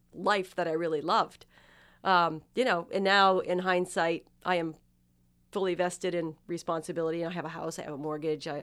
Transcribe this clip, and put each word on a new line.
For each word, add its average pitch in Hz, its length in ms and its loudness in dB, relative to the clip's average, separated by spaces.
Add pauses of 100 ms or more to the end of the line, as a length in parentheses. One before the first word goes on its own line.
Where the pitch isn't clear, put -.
(120)
life 190 420 -2
that 170 140 -2
I 160 40 -2
really 160 280 0
loved. 185 460 0 (580)
Um, 170 380 4 (120)
you 247 100 2
know, 175 280 0
and 196 100 0
now 190 360 6
in 180 220 0
hindsight, 180 680 0 (180)
I 180 120 0
am 165 200 -4 (760)
fully 190 240 0
vested 180 400 -2
in 165 200 -4 (120)
responsibility. 165 800 -4
I 165 60 -4
have 170 160 -6
a - 20 -8
house, 160 300 -8
I 170 60 -8
have 151 100 -10
a 135 40 -10
mortgage, 151 480 -4
I, 147 160 -8